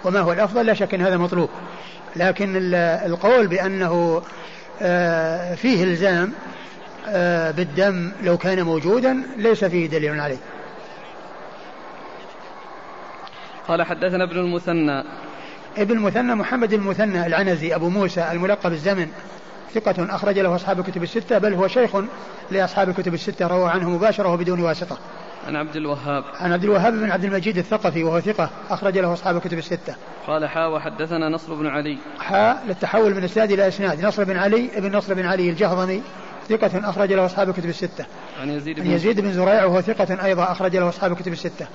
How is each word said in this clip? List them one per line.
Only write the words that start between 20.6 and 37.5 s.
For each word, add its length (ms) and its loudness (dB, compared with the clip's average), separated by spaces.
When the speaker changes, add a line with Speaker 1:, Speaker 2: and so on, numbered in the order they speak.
Speaker 1:
الكتب 240 -4
الستة، 340 0
بل 160 2
هو 140 2
شيخ 240 4
لأصحاب 380 2
الكتب 240 -2
الستة، 340 -2
روى 220 2
عنه 200 0
مباشرة 440 2
وبدون 260 0
واسطة. 380 -2
Speaker 2:
عن 80 -4
عبد 200 -4
الوهاب. 480 -2
Speaker 1:
عن 140 2
عبد 100 2
الوهاب 300 4
بن 180 0
عبد 120 0
المجيد 340 0
الثقفي، 460 0
وهو 160 2
ثقة، 300 0
أخرج 280 0
له 160 2
أصحاب 220 0
الكتب 220 -2
الستة. 380 -6
Speaker 2:
قال: 220 0
حا 160 0
وحدثنا 640 -2
نصر 240 -4
بن 140 -2
علي. 300 -2
Speaker 1:
حا 380 2
للتحول 480 2
من 80 -2
إسناد 280 2
إلى 160 4
إسناد. 380 -2
نصر 180 2
بن 140 0
علي 400 2
ابن 200 0
نصر 160 0
بن 120 -2
علي 240 2
الجهضمي، 520 0
ثقة، 400 2
أخرج 240 2
له 120 6
أصحاب 240 0
الكتب 200 -2